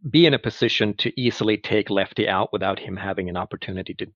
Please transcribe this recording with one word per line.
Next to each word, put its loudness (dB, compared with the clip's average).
be 8
in 6
a 4
position 0
to -4
easily 2
take 0
Lefty 0
out 0
without -2
him -10
having -6
an -6
opportunity -8
to, -10